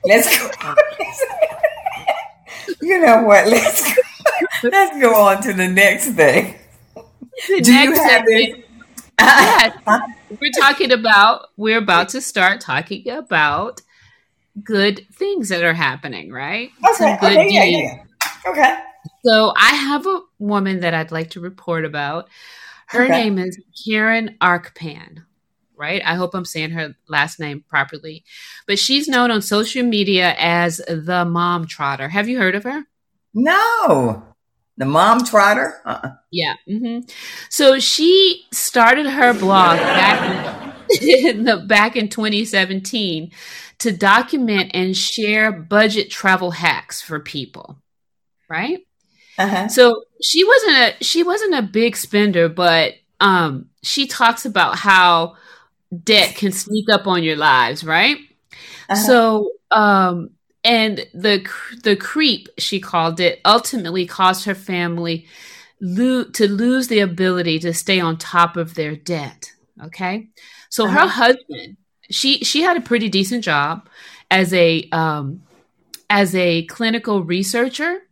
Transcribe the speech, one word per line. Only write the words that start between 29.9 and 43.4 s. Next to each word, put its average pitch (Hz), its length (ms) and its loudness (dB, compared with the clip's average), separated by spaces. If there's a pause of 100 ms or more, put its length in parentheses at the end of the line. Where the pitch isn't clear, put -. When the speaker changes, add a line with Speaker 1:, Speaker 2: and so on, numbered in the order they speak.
Speaker 2:
as 170 400 0 (100)
the 170 360 -4
Mom 170 420 -2
Trotter. 139 420 -6
Have 202 200 -4
you 254 100 -4
heard 185 160 0
of 202 100 -6
her? 285 200 -8 (500)
Speaker 1:
No. 294 880 0 (540)
The 135 100 -4
Mom 202 380 4
Trotter? 214 600 0
Uh-uh. - 260 -10 (220)
Speaker 2:
Yeah. 160 220 -4 (140)
Mm-hmm. 233 400 -8 (400)
So 269 300 4
she 359 760 2
started 254 540 2
her 269 260 2
blog 190 460 4
back - 960 -2 (160)
<laughs> 415 100 2
in 254 440 4
the, 220 140 2
back 208 360 2
in 214 140 -2
twenty 214 360 -2
seventeen 190 840 -4 (480)